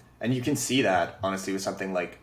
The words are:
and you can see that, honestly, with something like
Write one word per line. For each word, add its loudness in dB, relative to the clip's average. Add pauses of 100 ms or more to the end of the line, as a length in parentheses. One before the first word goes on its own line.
(220)
and 0
you 0
can 0
see 2
that, 2
honestly, -2
with -2
something -4
like -4